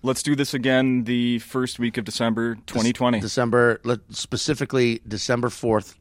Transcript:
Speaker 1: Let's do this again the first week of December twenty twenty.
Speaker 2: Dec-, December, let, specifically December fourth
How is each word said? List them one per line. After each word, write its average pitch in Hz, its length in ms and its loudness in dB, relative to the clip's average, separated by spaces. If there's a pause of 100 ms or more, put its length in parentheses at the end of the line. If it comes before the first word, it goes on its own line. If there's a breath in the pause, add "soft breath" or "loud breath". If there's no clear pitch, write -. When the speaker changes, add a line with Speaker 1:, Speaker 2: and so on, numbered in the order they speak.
Speaker 1:
Let's 127 200 -2
do 147 120 2
this 139 180 -2
again 131 500 2
the 120 360 0
first 127 400 -4
week 120 180 -2
of 110 80 -4
December 113 500 0 (120)
twenty 117 260 0
twenty. 123 240 2
Speaker 2:
Dec-, 101 40 0
December, 120 600 2
let, 117 160 -2 (120)
specifically 127 960 -2
December 120 420 -2
fourth 110 520 -2